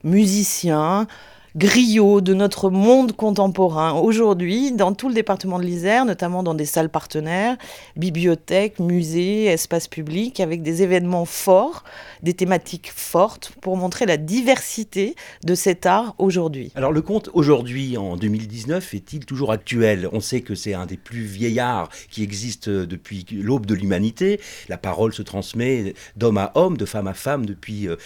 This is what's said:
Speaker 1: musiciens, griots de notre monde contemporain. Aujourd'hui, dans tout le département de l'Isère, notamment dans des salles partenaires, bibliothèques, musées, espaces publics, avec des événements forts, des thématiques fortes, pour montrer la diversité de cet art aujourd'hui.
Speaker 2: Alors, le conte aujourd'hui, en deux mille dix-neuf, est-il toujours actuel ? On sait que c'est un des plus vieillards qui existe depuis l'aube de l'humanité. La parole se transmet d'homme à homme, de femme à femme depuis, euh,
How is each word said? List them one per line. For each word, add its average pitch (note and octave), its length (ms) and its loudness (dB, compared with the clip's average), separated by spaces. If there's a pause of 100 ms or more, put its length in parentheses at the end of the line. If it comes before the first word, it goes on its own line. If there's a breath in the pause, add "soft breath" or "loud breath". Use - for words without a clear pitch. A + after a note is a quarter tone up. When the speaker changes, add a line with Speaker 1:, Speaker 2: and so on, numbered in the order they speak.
Speaker 1:
musiciens, F#3+ 1040 2 (480 loud breath)
griots G3+ 680 6
de F#3+ 140 2
notre G3 340 0
monde A3+ 440 6
contemporain. F#3 800 2
Aujourd'hui, G#3+ 760 2
dans G3+ 220 2
tout C4 160 -4
le A#3 60 0
département F#3+ 420 0
de F3+ 60 -2
l'Isère, F3+ 420 2
notamment F3+ 380 -2
dans E3 100 -2
des D3+ 140 -2
salles D#3+ 240 0
partenaires, F3 680 -2 (400 loud breath)
bibliothèques, F3 800 0
musées, F3 680 0
espaces E3 420 0
publics, E3+ 540 -6
avec E3 200 -2
des E3 220 0
événements F3 420 2
forts, G3 580 2 (380 loud breath)
des F3 140 0
thématiques F3+ 600 -2
fortes, - 560 -2 (100)
pour F#3 160 -2
montrer F3+ 280 -2
la E3 120 2
diversité A3 960 -2 (280 loud breath)
de F3+ 120 0
cet F3+ 320 0
art G#3 320 2
aujourd'hui. E3 560 0
Speaker 2:
Alors, C3+ 160 0
le D#3 100 2
conte G#3 320 -4
aujourd'hui, C3 640 2
en F#2+ 180 -4
deux G2+ 120 -2
mille A2 200 -2
dix-neuf, A#2+ 460 -6
est-il A#2+ 320 -10
toujours C3 260 -2
actuel ? G#2+ 640 0
On A2 60 -2
sait B2 220 -4
que - 120 -8
c'est G2 220 -6
un F2+ 100 -8
des F2 120 -12
plus A#2 260 -12
vieillards A2 680 -2 (220 loud breath)
qui A2 100 -8
existe G#2 480 -8
depuis F#2 640 -6
l'aube A2 340 -2
de G#2 80 0
l'humanité. G#2 680 0 (300 loud breath)
La F2+ 80 -8
parole G2 360 -2
se G#2+ 100 -10
transmet A2+ 720 -4 (200 loud breath)
d'homme A2 220 2
à G2 160 0
homme, E3+ 240 2
de G2+ 80 -4
femme G2+ 220 -6
à F#2+ 80 -6
femme C3 320 -4
depuis, G2+ 400 -8
euh, E2 80 -4 (100)